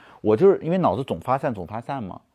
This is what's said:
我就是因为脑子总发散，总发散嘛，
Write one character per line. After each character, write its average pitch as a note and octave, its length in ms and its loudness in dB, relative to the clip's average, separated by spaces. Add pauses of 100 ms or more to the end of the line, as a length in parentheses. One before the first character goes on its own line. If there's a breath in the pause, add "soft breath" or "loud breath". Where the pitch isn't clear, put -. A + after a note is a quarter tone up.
(200 loud breath)
我 G#2+ 160 4
就 F3+ 140 6
是 E3 120 2
因 D#3 80 -4
为 F3+ 60 0
脑 C#3 180 2
子 A#2+ 80 -4
总 G#2+ 160 -6
发 B2 200 -2
散， C#3 160 -4
总 F#2 120 -10
发 G#2 140 -10
散 C#3 220 -10
嘛， F#2 180 -14 (140)